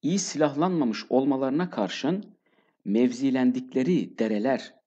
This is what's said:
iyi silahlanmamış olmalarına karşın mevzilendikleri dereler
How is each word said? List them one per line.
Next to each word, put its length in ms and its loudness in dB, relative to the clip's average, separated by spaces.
iyi 180 0
silahlanmamış 880 0
olmalarına 600 0
karşın 560 -2
mevzilendikleri 1300 0
dereler 540 0